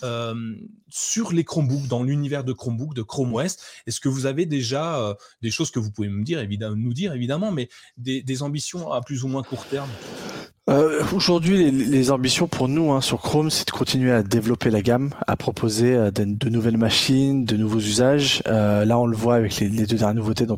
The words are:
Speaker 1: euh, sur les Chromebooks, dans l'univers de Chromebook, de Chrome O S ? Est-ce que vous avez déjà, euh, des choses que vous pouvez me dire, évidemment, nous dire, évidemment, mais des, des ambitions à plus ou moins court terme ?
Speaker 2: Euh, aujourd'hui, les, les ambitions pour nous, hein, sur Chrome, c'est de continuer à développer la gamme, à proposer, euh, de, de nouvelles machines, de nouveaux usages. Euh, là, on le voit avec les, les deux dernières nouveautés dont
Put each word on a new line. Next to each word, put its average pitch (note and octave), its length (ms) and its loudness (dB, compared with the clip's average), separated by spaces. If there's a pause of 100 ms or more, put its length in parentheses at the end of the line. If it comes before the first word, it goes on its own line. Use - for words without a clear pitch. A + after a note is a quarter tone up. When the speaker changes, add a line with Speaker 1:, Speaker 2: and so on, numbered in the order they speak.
Speaker 1:
euh, A#2 520 -6 (320)
sur - 460 -4
les E3 100 2
Chromebooks, C#3+ 460 -2
dans A#2+ 120 -2
l'univers C#3 440 -2
de B2+ 80 -4
Chromebook, B2 400 -6
de B2 80 -8
Chrome B2 320 -4
O A#2 80 0
S ? F#3 160 -4 (300)
Est-ce A2+ 120 -8
que - 80 -4
vous C3+ 180 -2
avez C#3 200 -2
déjà, D3 540 -2
euh, G#2 140 -2 (280)
des A2+ 100 -4
choses D#3 180 -4
que - 100 -4
vous G#2+ 120 -4
pouvez G#2 160 -4
me G2+ 160 -4
dire, D#3 160 -4
évidemment, G#2 380 -6
nous A#2+ 160 -2
dire, F3 180 -4
évidemment, C#3+ 400 -4
mais C3 160 -4 (300)
des, C3 260 -4
des C3 180 -4
ambitions D3+ 520 -6
à B2 80 -2
plus C3 240 -6
ou - 20 -4
moins C3 160 -4
court - 220 -10
terme ? C#3 240 -6 (800)
Speaker 2:
Euh, D3+ 320 4 (120)
aujourd'hui, F3+ 440 4
les, D#3+ 140 6
les C3+ 400 4
ambitions B2+ 380 2
pour B2+ 180 0
nous, D3+ 240 2
hein, C3+ 80 4
sur C3 220 -2
Chrome, D#3 280 2
c'est - 160 -2
de - 60 -4
continuer B2+ 400 2
à A#2 100 4
développer A2+ 480 2
la G#2+ 120 4
gamme, B2+ 300 2 (140)
à - 120 0
proposer, A#2 580 2
euh, G#2+ 160 4
de, G2+ 140 0
de G#2 240 -2
nouvelles A2+ 280 2
machines, C3+ 680 2
de A2+ 100 0
nouveaux G#2+ 240 0
usages. B2 680 2
Euh, G#2 360 4
là, A2+ 160 4
on A#2+ 60 4
le A2+ 100 0
voit A#2 200 2
avec A2 260 0
les, G2+ 80 0
les A2 160 0
deux A2+ 100 0
dernières G#2+ 200 2
nouveautés A2 300 0
dont A2 120 -2